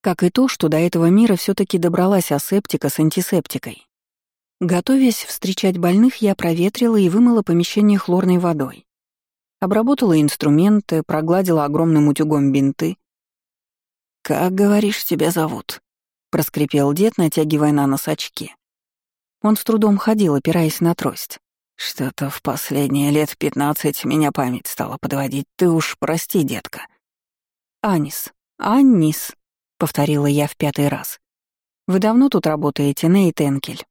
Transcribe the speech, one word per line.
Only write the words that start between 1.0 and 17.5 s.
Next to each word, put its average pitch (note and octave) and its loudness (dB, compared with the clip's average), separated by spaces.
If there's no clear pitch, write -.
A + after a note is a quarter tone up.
мира G#3 4
все-таки F#3+ -2
добралась F3+ 2
асептика D3+ -2
с - -4
антисептикой. - -2
Готовясь A3 2
встречать F#3+ -4
больных, F#3+ 2
я G3 0
проветрила G3+ 0
и F#3 4
вымыла A3+ 4
помещение G3 2
хлорной F3+ 2
водой. D#3 -2
Обработала G#3 2
инструменты, D#3+ 2
прогладила D#3+ 0
огромным D3+ 2
утюгом C#3+ 0
бинты. C#3 -2
«Как, F#3 -2
говоришь, G#3 0
тебя D#3 -2
зовут?» D#3 -6
проскрипел C#3+ 0
дед, G#3 0
натягивая D3+ 0